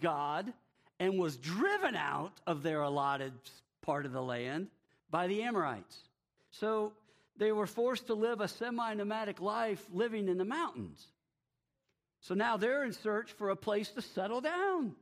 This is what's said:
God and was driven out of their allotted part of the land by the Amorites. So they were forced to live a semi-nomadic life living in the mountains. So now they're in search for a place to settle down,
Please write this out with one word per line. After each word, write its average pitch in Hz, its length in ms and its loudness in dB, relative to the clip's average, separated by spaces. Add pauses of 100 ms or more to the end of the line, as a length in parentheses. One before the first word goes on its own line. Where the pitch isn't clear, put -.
God 156 520 0 (460)
and 190 180 2
was 160 200 2
driven 262 580 0
out 147 500 -4
of 156 160 -2
their 156 200 0
allotted 139 500 0 (500)
part 143 240 0
of 135 60 -4
the 131 100 -2
land 127 460 -2 (420)
by 175 180 2
the 202 160 0
Amorites. 156 540 -2 (520)
So 214 420 0 (460)
they 214 160 4
were 208 120 4
forced 233 420 0
to 233 60 2
live 220 260 2
a 208 80 2
semi-nomadic 220 960 -2
life 214 500 0
living 214 360 0
in 180 100 4
the 185 80 2
mountains. 202 580 -4 (1160)
So - 160 -4
now 226 200 4
they're 247 280 2
in 240 100 -2
search 214 380 -2
for 202 180 -4
a 196 60 2
place 208 360 0
to 254 100 -8
settle 208 400 -2
down, 339 600 0